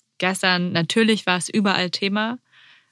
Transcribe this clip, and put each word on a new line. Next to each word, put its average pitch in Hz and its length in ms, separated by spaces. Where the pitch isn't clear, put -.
gestern, 180 540
natürlich 214 560
war 180 100
es 170 120
überall 185 420
Thema, 214 480